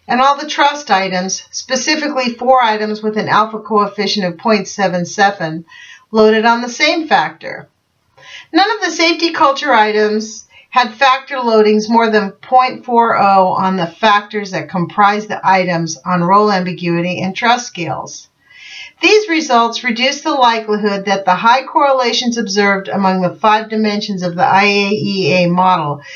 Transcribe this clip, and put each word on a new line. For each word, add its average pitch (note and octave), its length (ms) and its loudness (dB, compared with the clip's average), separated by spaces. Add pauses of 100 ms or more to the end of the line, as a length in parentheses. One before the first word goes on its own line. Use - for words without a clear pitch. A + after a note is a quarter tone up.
and B3 140 0
all C#4+ 160 4
the D4 140 -8
trust D4 400 0
items, F#3+ 600 -2
specifically C4 840 -4
four B3+ 280 2
items G#3+ 400 -2
with G#3+ 140 -4
an F3 140 -2
alpha G#3+ 280 0
coefficient G#3 680 -2
of E3+ 100 -6
point G#3 320 -2
seven F3+ 380 -2
seven, E3+ 580 -2 (460)
loaded A3 340 4
on A#3 160 2
the A#3+ 80 -6
same D#4 400 -2
factor. - 580 -2 (840)
None F#4+ 200 2
of G4+ 100 -6
the F4 100 -2
safety E4 400 0
culture C#4 400 0
items G#3+ 760 0 (220)
had A#3+ 240 0
factor C4+ 440 0
loadings G#3+ 520 2
more A3+ 220 4
than G#3 220 0
point B3+ 520 0
four A#3 320 2
oh G3 360 4
on F#3+ 240 -2
the E3+ 100 -2
factors G#3 640 -2
that D#3+ 180 -8
comprise G3+ 580 0
the - 160 -8
items F3 640 0
on F3+ 180 0
role G3+ 300 4
ambiguity F3 720 -2
and F#3 120 -6
trust A#3+ 320 0
scales. - 640 -10 (720)
These G#4+ 260 4
results A#3+ 560 0
reduce B3 380 -2
the D#4 100 -2
likelihood G#3+ 720 0
that G3 220 -2
the F#3 80 4
high A#3 300 2
correlations B3 720 0
observed G3+ 500 -2
among F#3+ 320 0
the F3 160 -2
five G#3+ 320 0
dimensions G#3 540 -2
of E3+ 140 -4
the F3 60 -2
I G3 220 4
A G3+ 260 0
E G3 540 0
A F3 60 2
model F3 500 0 (160)